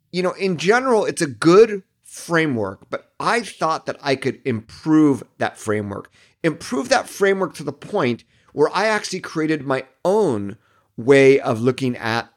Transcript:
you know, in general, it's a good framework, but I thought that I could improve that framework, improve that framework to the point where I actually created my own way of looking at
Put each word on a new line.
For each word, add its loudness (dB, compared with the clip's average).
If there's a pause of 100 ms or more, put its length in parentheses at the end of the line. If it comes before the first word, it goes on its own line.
(140)
you -4
know, 0
in -2
general, 2
it's -4
a -2
good 4 (180)
framework, -4
but -10 (100)
I 0
thought -6
that -8
I -2
could -6
improve 0 (140)
that -6
framework, -6 (320)
improve -4
that 0
framework 0
to -14
the -8
point -4 (300)
where 2
I 0
actually -4
created -4
my -4 (180)
own 0 (400)
way 6
of -4
looking -2
at -6